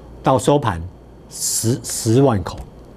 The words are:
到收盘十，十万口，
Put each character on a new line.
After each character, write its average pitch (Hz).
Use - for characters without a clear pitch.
到 135
收 143
盘 98
十， -
十 117
万 113
口， -